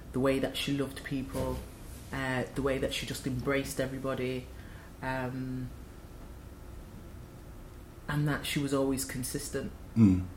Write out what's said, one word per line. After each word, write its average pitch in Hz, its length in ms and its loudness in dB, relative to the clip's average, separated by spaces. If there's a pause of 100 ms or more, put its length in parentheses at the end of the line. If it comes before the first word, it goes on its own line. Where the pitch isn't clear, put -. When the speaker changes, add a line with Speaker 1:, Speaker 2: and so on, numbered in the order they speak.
(140)
Speaker 1:
the 127 80 2
way 135 180 6
that 127 160 0
she 143 220 2
loved 135 260 -2
people, 131 540 0 (560)
uh, 131 300 0 (120)
the 139 60 0
way 131 160 4
that 131 160 2
she - 120 -2
just 135 220 -4
embraced 135 540 2
everybody, 127 640 -2 (560)
um, 127 680 -2 (2500)
and 147 200 4
that 139 180 2
she - 140 2
was 139 140 4
always 135 320 4
consistent. - 680 -4 (260)
Speaker 2:
Mm. 92 260 10 (140)